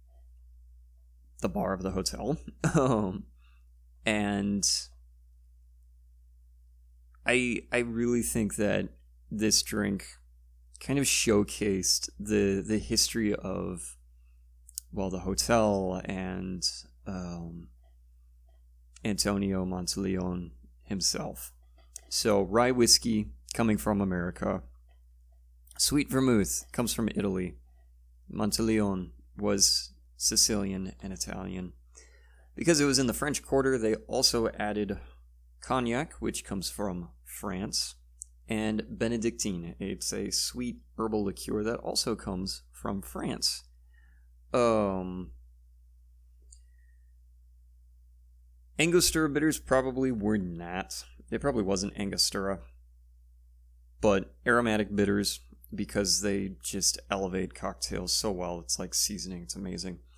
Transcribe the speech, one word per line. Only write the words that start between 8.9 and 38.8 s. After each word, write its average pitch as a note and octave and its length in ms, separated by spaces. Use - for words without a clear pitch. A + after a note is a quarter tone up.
this G#2+ 320
drink G2+ 440
kind C3+ 180
of C#3 60
showcased G#2 1040
the, G2+ 480
the G#2+ 120
history G#2+ 560
of, F#2 640
well, F#2+ 200
the F#2 100
hotel G2 840
and, F#2 600
um, F2 640
Antonio G2 600
Monteleone F2+ 840
himself. - 680
So G#2 340
rye A2+ 280
whiskey A2+ 600
coming A2 220
from G#2 240
America. F#2 600
Sweet - 320
vermouth C3 600
comes A#2+ 220
from A2+ 200
Italy. F#2 400
Monteleone G#2 800
was G2+ 560
Sicilian G2 880
and G2 100
Italian. F#2 600
Because D#3+ 260
it D3 40
was C3+ 140
in C3+ 80
the A2+ 80
French C#3+ 280
Quarter, C3+ 360
they A2 160
also A2+ 640
added G#2 400
cognac, B2 520
which - 300
comes G2 240
from F2+ 400
France, G2+ 680
and A2 420